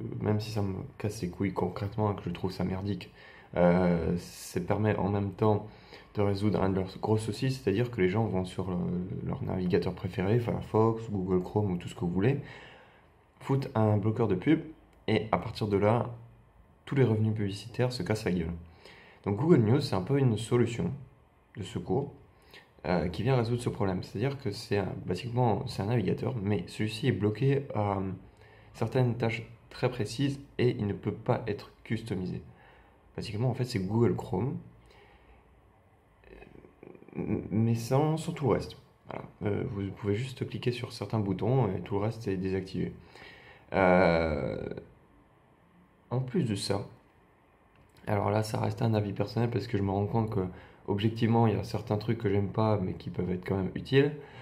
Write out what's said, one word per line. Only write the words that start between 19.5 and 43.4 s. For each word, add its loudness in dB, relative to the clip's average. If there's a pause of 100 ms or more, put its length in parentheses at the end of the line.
News, 4
c'est -2
un 0
peu 0
une 4
solution 0 (640)
de -8
secours, -4 (720)
euh, 0
qui -4
vient 2
résoudre 0
ce -2
problème. -2
C'est-à-dire -4
que -6
c'est -4
un, -2 (140)
basiquement, 0
c'est -6
un -2
navigateur, 0
mais 0
celui-ci -2
est 6
bloqué 2
à, 2
euh, -2 (640)
certaines 2
tâches -2 (220)
très 0
précises -2 (200)
et 2
il 0
ne 0
peut -4
pas 0
être -6 (120)
customisé. -4 (720)
Basiquement, -4
en 0
fait, -4
c'est -2
Google 4
Chrome, -4 (2500)
euh, -2 (100)
mais 4
sans, 2
sans -4
tout -4
le 4
reste. -6 (320)
Voilà. -10 (220)
Euh, 0
vous -4
pouvez -2
juste -6
cliquer -4
sur -6
certains -4
boutons 2
et -4
tout -6
le 0
reste -4
est 0
désactivé. -2 (800)